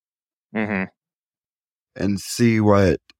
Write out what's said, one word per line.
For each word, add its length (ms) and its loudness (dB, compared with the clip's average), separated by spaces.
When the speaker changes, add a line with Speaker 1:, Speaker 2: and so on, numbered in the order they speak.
Speaker 1:
Mm-hmm. 280 -4
Speaker 2:
and 240 -4
see 400 -2
what 400 4